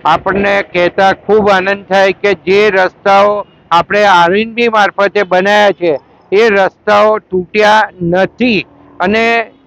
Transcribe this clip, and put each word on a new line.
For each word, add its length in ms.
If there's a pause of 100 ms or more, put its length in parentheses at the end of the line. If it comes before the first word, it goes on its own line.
આપણને 580
કહેતા 500
ખૂબ 380
આનંદ 340
થાય 280
કે 220
જે 360
રસ્તાઓ 760 (240)
આપણે 340
આર 300
એન 200
બી 140
મારફતે 540
બનાવ્યા 480
છે 300 (320)
એ 160
રસ્તાઓ 680
તૂટ્યા 720 (120)
નથી 640 (340)
અને 500 (160)